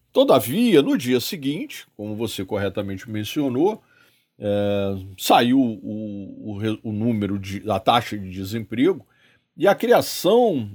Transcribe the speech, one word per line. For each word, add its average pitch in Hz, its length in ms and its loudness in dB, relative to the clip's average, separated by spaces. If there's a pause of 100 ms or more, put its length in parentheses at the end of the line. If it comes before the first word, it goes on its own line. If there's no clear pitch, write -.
(120)
Todavia, 196 720 4
no 269 160 2
dia 123 220 2
seguinte, 151 760 -6
como 104 180 -8
você 107 300 -6
corretamente 98 680 -4
mencionou, 135 720 -2 (560)
é, 101 580 -2 (220)
saiu 131 420 4
o, 107 920 -6
o 98 60 -10
re-, 107 260 -4
o 113 80 -8
número 104 480 -2
de, 95 320 -10
a 95 80 0
taxa 117 380 2
de 95 120 -10
desemprego 113 760 -2 (480)
e 156 120 0
a 196 60 6
criação 190 1000 2